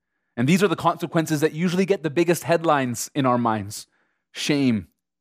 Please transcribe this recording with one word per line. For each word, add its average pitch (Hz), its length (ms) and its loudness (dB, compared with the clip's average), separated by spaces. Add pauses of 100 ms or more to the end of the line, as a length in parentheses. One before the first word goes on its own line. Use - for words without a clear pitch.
(380)
And 120 100 0
these 180 160 4
are 202 60 4
the 160 60 -2
consequences 160 640 -2
that 156 120 2
usually 180 320 0
get 196 180 0
the 160 60 -2
biggest 170 340 0
headlines 147 720 0
in 139 100 0
our 123 120 2
minds. 110 500 -4 (440)
Shame, 127 580 0 (320)